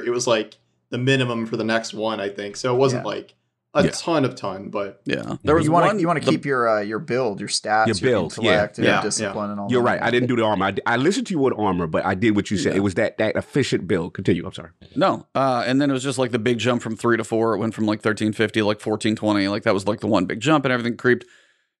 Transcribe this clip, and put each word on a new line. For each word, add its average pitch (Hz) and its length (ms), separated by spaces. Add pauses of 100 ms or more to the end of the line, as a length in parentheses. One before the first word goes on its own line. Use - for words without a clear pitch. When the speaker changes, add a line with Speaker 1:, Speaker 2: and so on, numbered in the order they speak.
Speaker 1:
it 117 60
was, 120 160
like, 110 300 (340)
the 131 80
minimum 123 480
for 117 100
the 113 80
next 110 300
one, 107 260
I 101 80
think. 101 280
So 123 180
it 123 40
wasn't, 131 260
Speaker 2:
Yeah. 104 40
Speaker 1:
like, 101 260 (400)
a 147 100
Speaker 3:
Yeah. - 100
Speaker 1:
ton 160 320
of 117 80
ton, 98 340
but 101 380
Speaker 4:
Yeah. 131 200
Speaker 2:
Yeah, - 160
Speaker 4:
There 151 140
was 160 80
Speaker 2:
you 151 80
wanna, 170 140
Speaker 4:
one, 208 120
Speaker 2:
you 170 80
wanna 165 140
Speaker 4:
the 123 100
Speaker 2:
keep - 140
your, 127 240
uh, 107 140
your 107 160
build, 110 420
your 101 80
stats, 110 380
Speaker 3:
Your 110 100
Speaker 2:
your 107 140
Speaker 3:
build, 92 260
yeah. 107 140
Speaker 2:
intellect, 104 280
and - 60
Speaker 1:
Yeah, 117 80
Speaker 2:
your 101 60
Speaker 1:
yeah. 95 40
Speaker 2:
discipline 104 480
and 104 100
all 101 100
Speaker 3:
You're 123 120
Speaker 2:
that. 120 80
Speaker 3:
right. 95 120
I 117 80
didn't 123 180
do 123 80
the 113 80
armor. 101 220
I 98 60
d-, 98 140
I 117 120
listened 202 300
to - 40
you 165 80
with 127 180
armor, 92 280
but 82 180
I 95 100
did 104 220
what 101 140
you 101 80
said. 87 140
Speaker 4:
Yeah. - 60
Speaker 3:
It - 40
was 90 120
that, 110 240
that 110 180
efficient 139 520
build. 90 260
Continue. 92 320
I'm 95 60
sorry. 82 180 (240)
Speaker 4:
No. 170 400
Uh, 127 320
and 131 140
then 143 100
it 139 40
was 127 80
just, 131 160
like, 127 120
the 120 80
big 117 200
jump 120 240
from 110 120
three 117 220
to 110 80
four. 113 300
It 95 40
went 110 160
from, 110 120
like, 104 160
thirteen 107 320
fifty, 110 280
like, 104 180
fourteen 107 360
twenty. 104 320
Like, 101 160
that 110 100
was, 98 140
like, 104 120
the 104 80
one 95 180
big 104 140
jump, 143 260
and 131 60
everything 120 240
creeped. 120 280 (560)